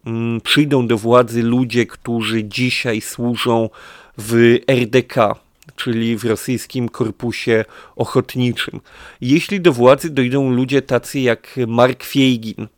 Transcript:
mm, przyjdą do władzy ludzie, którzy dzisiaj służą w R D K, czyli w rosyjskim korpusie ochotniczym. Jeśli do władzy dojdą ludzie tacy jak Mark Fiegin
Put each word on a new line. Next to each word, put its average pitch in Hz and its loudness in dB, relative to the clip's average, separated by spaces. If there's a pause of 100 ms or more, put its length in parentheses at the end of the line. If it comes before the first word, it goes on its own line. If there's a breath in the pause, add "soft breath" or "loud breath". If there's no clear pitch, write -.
mm, 117 -4
przyjdą 139 0
do 113 0
władzy 117 2
ludzie, 117 0
którzy 113 -4
dzisiaj 120 -4
służą 117 -2 (480 loud breath)
w 117 4
R 123 2
D 120 2
K, 110 0 (420)
czyli 113 -2
w 107 -10
rosyjskim 120 -4
korpusie 110 -2 (320 loud breath)
ochotniczym. - -4 (400 loud breath)
Jeśli 160 0
do 175 4
władzy 131 4
dojdą 135 0
ludzie 131 0
tacy 135 -4
jak 127 -2
Mark 120 2
Fiegin 117 0